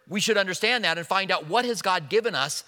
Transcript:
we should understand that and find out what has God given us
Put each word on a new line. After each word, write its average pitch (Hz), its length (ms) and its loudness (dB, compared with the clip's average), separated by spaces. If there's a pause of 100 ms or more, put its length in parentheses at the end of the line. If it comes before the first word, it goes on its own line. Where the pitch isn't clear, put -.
we 185 120 -6
should 214 180 2
understand 208 460 0
that 165 140 0
and 170 80 -8
find 185 260 2
out 156 160 0
what 233 180 0
has 233 160 -4
God 180 280 -2
given 214 260 0
us 139 320 -2